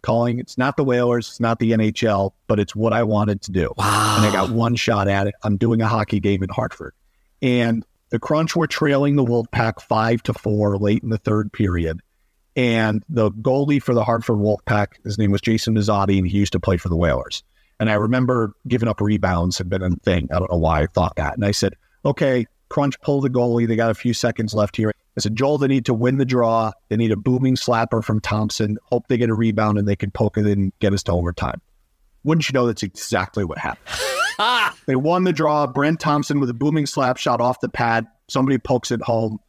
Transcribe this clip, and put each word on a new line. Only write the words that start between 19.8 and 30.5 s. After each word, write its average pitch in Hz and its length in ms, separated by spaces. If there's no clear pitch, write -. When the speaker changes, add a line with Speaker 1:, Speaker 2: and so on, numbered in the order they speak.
Speaker 1:
a 90 100
thing. 87 300
I 90 60
don't 90 120
know 87 60
why 80 240
I 78 60
thought - 280
that. 73 200
And 104 100
I 101 60
said, 104 240
"Okay, 131 420
Crunch, 143 320
pull 143 220
the 135 80
goalie. 120 360
They 113 120
got 117 140
a - 20
few 120 200
seconds 110 400
left 104 220
here." 107 160
I - 60
said, 107 160
"Joel, 139 200
they 139 100
need 135 180
to 127 80
win 123 240
the 139 80
draw. 113 480
They 107 80
need 110 160
a - 20
booming 127 400
slapper 113 480
from 107 160
Thompson. 107 580
Hope 120 160
they 127 100
get 113 120
a 110 60
rebound 107 420
and 101 100
they 101 80
can 101 160
poke - 260
it 104 80
in 101 140